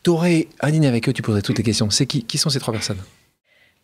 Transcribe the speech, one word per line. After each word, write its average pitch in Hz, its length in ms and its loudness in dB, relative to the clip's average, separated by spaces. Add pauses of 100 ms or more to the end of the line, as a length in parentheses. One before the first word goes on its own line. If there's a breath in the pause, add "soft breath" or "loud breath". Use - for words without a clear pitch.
t'aurais 170 460 2 (120)
un 147 120 0
dîner 156 160 4
avec 117 200 0
eux, 127 60 2
tu 117 80 -6
poserais 104 220 0
toutes - 140 -2
tes 110 60 0
questions ? 107 280 0
C'est 135 160 0
qui, - 160 -4
qui - 160 -8
sont 160 100 -2
ces 135 100 -2
trois 117 140 -4
personnes ? 104 240 -6 (880 soft breath)